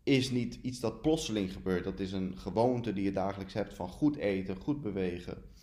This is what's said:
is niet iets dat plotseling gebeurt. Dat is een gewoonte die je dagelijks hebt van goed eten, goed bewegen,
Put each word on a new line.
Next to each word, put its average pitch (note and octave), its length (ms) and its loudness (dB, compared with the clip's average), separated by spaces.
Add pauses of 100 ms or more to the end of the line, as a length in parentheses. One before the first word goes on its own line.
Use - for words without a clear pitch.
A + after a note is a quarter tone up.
is C3 280 4
niet B2 300 -2
iets B2+ 180 -4
dat A2 220 -2
plotseling A2 520 2
gebeurt. F#2 300 0
Dat F#2 160 -4
is F#2+ 120 -2
een F#2+ 260 -2
gewoonte A2+ 560 2
die F#2+ 100 -2
je G2 80 2
dagelijks G2 420 -2
hebt G#2 200 -2
van F2+ 160 -6
goed - 260 2
eten, G2 400 0
goed D3 260 -4
bewegen, F#2 600 -4 (200)